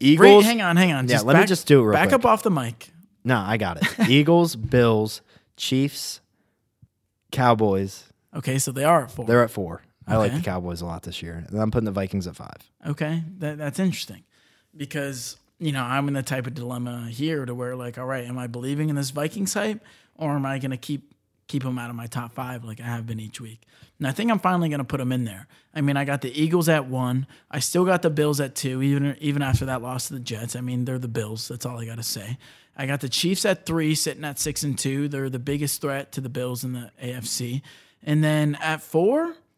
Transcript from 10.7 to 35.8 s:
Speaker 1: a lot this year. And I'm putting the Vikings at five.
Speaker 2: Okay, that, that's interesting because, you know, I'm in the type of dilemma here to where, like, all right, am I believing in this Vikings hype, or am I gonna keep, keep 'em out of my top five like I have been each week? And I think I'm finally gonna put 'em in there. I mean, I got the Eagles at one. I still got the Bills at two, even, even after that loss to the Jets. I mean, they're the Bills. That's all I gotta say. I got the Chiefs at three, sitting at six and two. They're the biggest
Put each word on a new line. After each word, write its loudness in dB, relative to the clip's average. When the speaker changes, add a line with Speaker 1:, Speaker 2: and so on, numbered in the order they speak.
Speaker 1:
a -8
lot -8
this -12
year. -10
And -4
I'm 2
putting 0
the -2
Vikings -2
at -10
five. -18
Speaker 2:
Okay, -4
that, -6
that's -6
interesting -4
because, -8
you -2
know, -2
I'm -4
in -4
the -4
type -6
of -10
dilemma -8
here -6
to -8
where, -8
like, -12
all -10
right, -6
am -10
I -8
believing -4
in -2
this -4
Vikings -4
hype, -4
or -4
am -2
I -4
gonna -4
keep, -8
keep -4
'em -4
out -10
of -10
my -10
top -8
five -8
like -12
I -12
have -6
been -6
each -14
week? -18
And 0
I 0
think 0
I'm 2
finally 2
gonna -2
put -4
'em -2
in 0
there. -10
I -4
mean, 2
I 0
got -2
the -6
Eagles 4
at 4
one. -2
I -6
still 2
got 4
the 4
Bills 2
at -4
two, -4
even, 2
even 0
after 0
that -4
loss -6
to -14
the -8
Jets. -8
I -8
mean, -2
they're -4
the -8
Bills. -6
That's -10
all -8
I -10
gotta -10
say. -8
I -8
got -2
the -6
Chiefs 0
at 0
three, 0
sitting -4
at -8
six -4
and -2
two. -2
They're -4
the -4
biggest -4